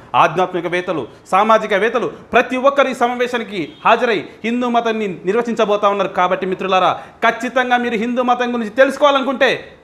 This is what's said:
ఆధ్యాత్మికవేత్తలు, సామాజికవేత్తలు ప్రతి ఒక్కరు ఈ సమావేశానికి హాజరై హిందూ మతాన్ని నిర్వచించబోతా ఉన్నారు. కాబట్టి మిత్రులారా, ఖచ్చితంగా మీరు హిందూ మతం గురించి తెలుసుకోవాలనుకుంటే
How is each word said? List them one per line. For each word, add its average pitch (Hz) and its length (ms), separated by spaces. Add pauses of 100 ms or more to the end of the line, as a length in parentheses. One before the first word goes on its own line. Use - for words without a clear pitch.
(140)
ఆధ్యాత్మికవేత్తలు, 170 960 (180)
సామాజికవేత్తలు 214 800
ప్రతి 247 500
ఒక్కరు 269 320
ఈ 247 60
సమావేశానికి 240 800 (120)
హాజరై 220 440 (160)
హిందూ 240 240
మతాన్ని 220 560
నిర్వచించబోతా 214 640
ఉన్నారు. 196 200
కాబట్టి 185 380
మిత్రులారా, 185 560 (260)
ఖచ్చితంగా 247 480
మీరు 240 180
హిందూ 240 280
మతం 240 320
గురించి 226 160
తెలుసుకోవాలనుకుంటే 269 1120